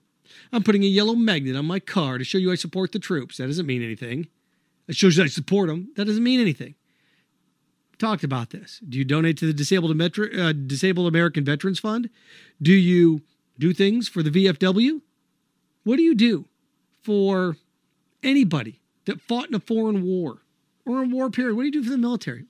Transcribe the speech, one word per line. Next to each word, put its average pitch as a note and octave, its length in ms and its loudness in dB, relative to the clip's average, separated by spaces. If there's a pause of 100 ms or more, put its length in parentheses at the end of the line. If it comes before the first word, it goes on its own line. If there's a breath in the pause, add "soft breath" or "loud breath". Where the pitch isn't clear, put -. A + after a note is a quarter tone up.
(520 soft breath)
I'm A#3 100 0
putting G3+ 220 4
a - 20 4
yellow G#3 280 2
magnet E3 420 0
on D3 100 -4
my F#3 140 -4
car C3+ 380 -4
to B2+ 60 -8
show F#3+ 140 -2
you F#3 140 0
I F3 40 0
support F#3 360 -6
the A3 60 -6
troops. D3+ 380 -6
That B2+ 100 -8
doesn't D#3 200 -4
mean B2+ 160 -2
anything. A#2+ 460 -8 (600)
It - 80 -10
shows F3+ 200 6
you F3+ 80 4
I - 20 2
support F3 440 -2
'em. F3 260 -8
That G3+ 100 -4
doesn't G#3+ 160 0
mean B3 180 2
anything. D3 340 -2 (1200)
Talked G#3+ 260 -2
about C3 260 -4
this. - 380 -18
Do B2+ 100 -8
you C#3 60 -2
donate D#3 340 2
to D#3+ 80 -2
the D#3+ 60 2
Disabled D#3+ 440 0
Ametri-, F3+ 400 -2
uh, E3+ 160 2
Disabled D#3 540 0
American E3 380 2
Veterans D3+ 340 -2
Fund? A3+ 320 -4 (500 soft breath)
Do D#3 120 6
you F3 500 6 (360)
do D#3+ 140 2
things G3+ 360 0
for F3 160 -2
the D3+ 60 0
V F#3+ 180 4
F F3+ 100 0
W? A#3 440 2 (840)
What A#3 120 2
do E4 60 4
you E4 120 4
do G#3 320 2 (560)
for G3 540 0 (640)
anybody F#3 580 0 (240)
that G3 160 -8
fought A#3+ 280 -6
in D4+ 60 -4
a G3+ 60 -4
foreign A3 420 -2
war F3+ 400 -4 (420)
or B3+ 180 -4
in B3+ 80 -2
war B3+ 200 -2
period? B3 240 -2
What A#3 80 -2
do C#4 40 -2
you C#4+ 60 -2
do D4 120 -2
for A3+ 60 -4
the C#4 80 -2
military? A3+ 520 -4